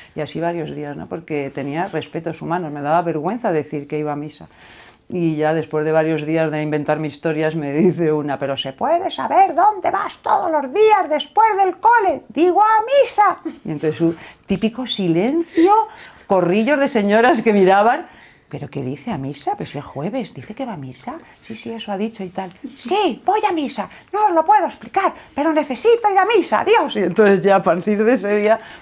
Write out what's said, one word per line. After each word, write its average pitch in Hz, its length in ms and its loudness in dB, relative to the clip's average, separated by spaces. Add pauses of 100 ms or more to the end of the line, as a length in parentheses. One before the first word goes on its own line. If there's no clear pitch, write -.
(160)
Y 156 40 -6
así 151 200 -8
varios 165 340 -6
días, 147 220 -10
¿no? 175 100 -12
Porque 156 480 -8
tenía 143 320 -6
respetos 160 560 -8
humanos, 160 300 -6
me 147 100 -10
daba 156 200 0
vergüenza 170 500 -4
decir 147 340 -4
que 151 140 -6
iba 151 120 -4
a 143 40 -8
misa. 147 320 -12 (580)
Y 170 300 -2
ya 156 160 0
después 156 320 -2
de 156 80 0
varios 156 320 0
días 160 260 0
de 151 120 -4
inventarme 151 460 -2
historias 156 460 -4
me 143 200 -4
dice 160 360 2
una, 147 280 -2
"Pero 139 180 -4
¿se 135 160 -8
puede 339 380 -2
saber 339 440 2
dónde 381 360 0
vas - 320 -4
todos - 280 0
los 277 220 -2
días 403 380 4
después 349 360 2 (160)
del 370 140 2
cole?". 427 540 2
"Digo, 349 320 2
a 440 180 4 (220)
misa". 415 340 2 (300)
Y 165 60 -6
entonces 151 280 -4
un 165 160 2 (300)
típico 220 400 -2
silencio, 262 840 2 (540)
corrillos 208 540 2
de 277 80 2
señoras 226 540 2
que 226 100 2
miraban, 208 540 4 (420)
"¿Pero 143 220 -12
qué 139 120 -8
dice 139 280 -8
a 165 80 -6
misa? 139 400 -8
Pero - 100 -10
si - 80 -12
es 143 80 -10
jueves, 196 480 -8
dice 139 220 -16
que 269 100 -10
va 240 80 -8
a 165 60 -12
misa". 139 400 -14 (240)
"Sí, 226 120 -16
sí, 226 160 -12
eso 226 220 -10
ha 190 60 -4
dicho 220 260 -8
y 180 60 -10
tal". 190 240 -10 (200)
"Sí, 359 520 -2
voy 415 200 0
a 381 60 -2
misa, 269 380 -6 (200)
no 415 180 0
os 359 60 -2
lo 320 80 4
puedo 392 220 4
explicar, - 480 -2 (220)
pero 311 180 0
necesito 403 580 2
ir 381 80 0
a 381 60 6
misa, 381 400 2
Dios". 370 320 2
Y 214 40 0
entonces 190 420 4
ya 196 140 6
a 190 60 2
partir 196 400 2
de 233 120 4
ese 202 220 0
día 214 220 2 (220)